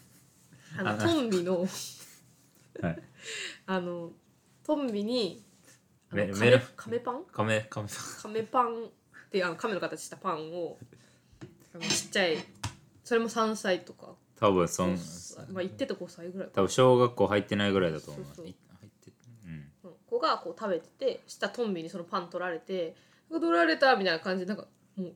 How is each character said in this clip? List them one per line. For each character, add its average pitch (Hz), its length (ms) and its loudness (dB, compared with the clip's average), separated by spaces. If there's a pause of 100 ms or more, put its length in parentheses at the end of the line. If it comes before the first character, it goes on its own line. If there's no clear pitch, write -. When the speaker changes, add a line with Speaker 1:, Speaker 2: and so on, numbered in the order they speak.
(800)
Speaker 1:
あ 196 60 -4
の、 202 60 0
Speaker 2:
あ - 40 0
の、 214 80 -4
Speaker 1:
ト 339 180 4
ン 233 100 0
ビ 180 120 4
の、 180 180 2
Speaker 2:
は - 1300 -8
い。 82 120 -6
Speaker 1:
<laughs> - 640 -14
あ 190 140 -2
の、 175 320 -8 (520)
ト 302 120 2
ン 269 160 -2
ビ 208 120 -2
に、 220 400 -2 (680)
あ - 60 -4
の、 104 100 2
Speaker 2:
め-、 98 60 -4
Speaker 1:
亀、 104 140 4
Speaker 2:
メ 120 60 10
ロ-、 - 80 10 (160)
Speaker 1:
亀 - 240 -6
パ 247 120 -6
ン？ 285 200 -8
Speaker 2:
亀、 110 360 0
亀 104 200 -6
パ - 60 -10
ン。 - 280 -12
Speaker 1:
亀 214 220 -4
パ 247 180 2
ン 233 240 -2
っ 196 40 -16 (400)
て 208 80 0
い 180 40 2
う、 180 40 2
あ - 20 0
の、 165 80 -4
亀 220 180 -2
の 170 60 -2
形 160 220 -6
し - 60 -12
た 175 80 -14
パ 185 180 -4
ン 156 180 -8
を、 170 260 -8 (960)
あ 170 40 -14
の、 165 60 -8
ち - 220 -2
っ - 40 -18
ち - 80 -2
ゃ 190 100 4
い、 160 80 2 (680)
そ 240 100 -2
れ 233 60 4
も 226 80 -2
三 220 280 0
歳 185 280 0
と - 100 -20
か。 - 200 -20 (220)
Speaker 2:
多 107 160 4
分 87 160 4
そ 92 180 0
ん-、 90 100 2
Speaker 1:
五 - 20 -4
歳、 - 520 -12
ま 185 100 -6
あ、 - 20 0
言 190 80 -4
っ 214 40 -14
て 262 120 -4
た 208 80 -6
五 175 120 -10
歳 170 240 -14
ぐ 185 80 -12
ら 185 60 -8
い - 40 -14
か。 - 60 -20
Speaker 2:
多 98 80 2
分 92 60 4
小 127 300 8
学 123 160 4
校 98 120 4
入 101 140 4
っ - 40 -2
て 107 120 -2
な 101 100 2
い 98 60 2
ぐ 95 80 4
ら 90 80 4
い 80 40 0
だ 76 80 -6
と 80 120 -16
思 71 80 -12
う。 71 40 -12
Speaker 1:
そ 71 60 -16
う 71 60 -20
そ 175 80 -16
う。 - 20 -14
Speaker 2:
い-、 - 80 -16 (260)
入 104 80 -20
っ - 20 -20 (140)
て-、 - 60 -20 (340)
う 90 40 -18
ん。 73 220 -14 (140)
Speaker 1:
う 185 40 -18
ん。 165 60 -20 (120)
子 233 140 0
が 285 180 2
こ 170 120 -8
う 165 80 -10
食 214 120 -2
べ 170 80 2
て - 100 -10
て、 - 380 -2
し - 100 -18
た 208 120 -2
ト 240 180 -2
ン 202 80 0
ビ 165 80 -4
に 165 80 -8
そ 180 80 -10
の 170 60 -8
パ 190 160 -2
ン 175 100 -8
取 180 120 -4
ら 180 80 -2
れ 165 100 -4
て、 175 340 -4 (360)
「取 330 200 0
ら 339 160 6
れ 320 100 4
た」 262 200 8
み 196 80 0
た 180 60 4
い 165 40 4
な 160 60 -4
感 190 180 -2
じ 180 80 -6
で、 - 20 -10
な 208 60 -4
ん - 20 -10
か、 - 100 -14 (300)
も 185 120 -6
う - 80 -14